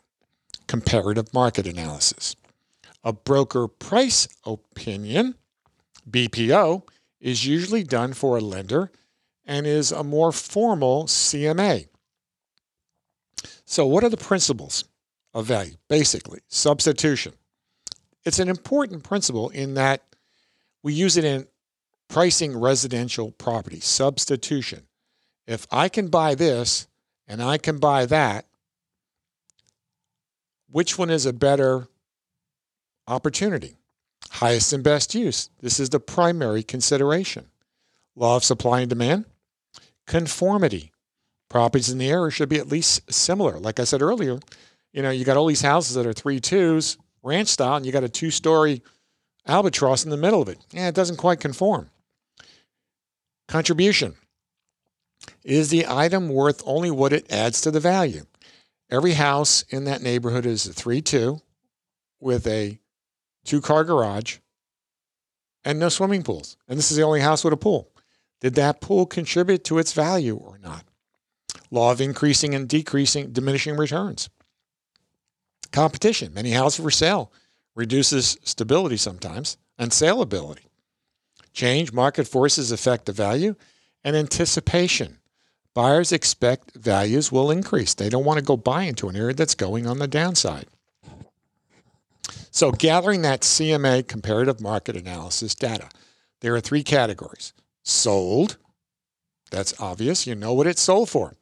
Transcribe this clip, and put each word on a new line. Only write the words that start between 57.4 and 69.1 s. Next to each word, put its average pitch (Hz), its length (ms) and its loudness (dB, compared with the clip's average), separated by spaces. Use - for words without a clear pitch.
to 156 80 0
the 156 100 0
value? 156 460 0
Every 156 240 2
house 143 560 2
in 135 140 -6
that 139 180 -4
neighborhood 123 420 -2
is 113 220 -2
a 87 80 -14
three 120 260 -4
two 143 400 0
with 120 260 -2
a 107 320 -4
two-car 151 380 2
garage 117 520 0
and 147 140 -2
no 170 100 2
swimming 196 360 0
pools. 80 340 -8
And 127 80 -8
this 147 140 0
is 151 80 0
the 156 60 6
only 151 160 4
house 156 220 4
with 156 120 2
a - 20 2
pool. 151 320 0
Did 127 140 0
that 147 260 2
pool 190 240 4
contribute 180 580 0